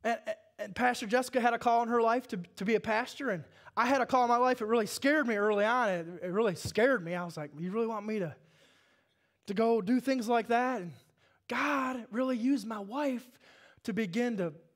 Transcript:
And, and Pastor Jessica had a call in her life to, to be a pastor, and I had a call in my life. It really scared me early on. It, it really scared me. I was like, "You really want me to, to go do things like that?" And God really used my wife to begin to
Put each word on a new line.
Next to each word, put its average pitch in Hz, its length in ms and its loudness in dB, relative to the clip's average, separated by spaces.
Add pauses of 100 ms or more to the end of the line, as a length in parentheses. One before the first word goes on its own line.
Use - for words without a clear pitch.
And, 226 160 0 (400)
and 208 160 -10
Pastor 247 320 0
Jessica 247 320 0
had 233 140 4
a 240 60 -2
call 233 240 4
in 226 60 -2
her 240 120 2
life 233 280 2
to, 220 80 -6 (200)
to 190 80 -6
be 220 100 2
a 202 40 4
pastor, 240 500 -4
and 170 140 -4 (340)
I 226 80 4
had 269 160 4
a 233 40 2
call 254 180 4
in 240 60 2
my 240 80 4
life. 247 240 2
It 220 40 -4
really 220 220 2
scared 294 400 2
me 226 80 0
early 208 300 2
on. 233 240 2
It, 170 180 -4 (160)
it 180 80 -4
really 202 240 2
scared 226 500 2
me. 175 100 -6
I 175 80 -6
was 170 140 -10
like, 151 200 -10
"You 175 140 -6
really 226 160 -2
want 214 180 -6
me 220 140 -4
to, 160 160 -4 (1120)
to 202 60 -6
go 226 280 4
do 240 180 2
things 254 280 -2
like 233 200 2
that?" 240 340 0
And 175 120 -10 (540)
God 262 640 -2
really 254 260 -2
used 226 300 0
my 220 120 -8
wife 247 480 -4 (560)
to 226 100 -4
begin 226 440 -2
to 175 160 -2 (220)